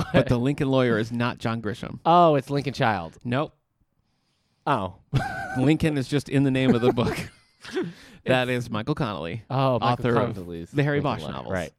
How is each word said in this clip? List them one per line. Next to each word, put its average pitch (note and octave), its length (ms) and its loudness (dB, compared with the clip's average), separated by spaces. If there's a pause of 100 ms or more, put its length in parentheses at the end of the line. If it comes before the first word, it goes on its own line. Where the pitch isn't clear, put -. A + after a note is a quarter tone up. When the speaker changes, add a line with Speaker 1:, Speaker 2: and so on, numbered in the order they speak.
Speaker 1:
<laughs> - 100 -10
Speaker 2:
but C3+ 140 4
the B2 100 2
Lincoln C3+ 320 0
Lawyer B2+ 280 4
is A2+ 140 -2
not A#2+ 260 -2
John A2+ 240 -4
Grisham. - 440 -8
Speaker 1:
Oh, E3+ 300 8
it's C3+ 140 0
Lincoln C#3 240 -2
Child. G2 500 0
Speaker 2:
Nope. B2+ 300 -4 (1120)
Speaker 1:
Oh. G2+ 280 -2 (320)
<laughs> - 300 -8
Speaker 2:
Lincoln D3+ 400 2
is B2+ 100 -4
just D3 200 -2
in C#3 160 2
the C#3 80 2
name C3 240 4
of A2+ 60 0
the B2 120 4
book. A2+ 240 0 (560)
Speaker 1:
<laughs> E4+ 120 -2 (400)
Speaker 2:
That B2+ 240 0
Speaker 1:
It's B2 160 -2
Speaker 2:
is A#2 60 -12
Michael A2+ 240 -4
Connelly, G#2 560 -6
Speaker 1:
Oh, C3 280 0
Michael - 80 0
Speaker 2:
author A#2+ 320 2
of G2+ 160 -2
Speaker 1:
Connelly's E2+ 360 -12
Speaker 2:
the C#3+ 100 0
Harry C#3+ 180 0
Speaker 1:
Lincoln C#3+ 120 -2
Speaker 2:
Bosch G2 100 -6
Speaker 1:
Lawyer. C#2 120 -10
Speaker 2:
novels. C2 200 -8
Speaker 1:
Right. F2 260 -4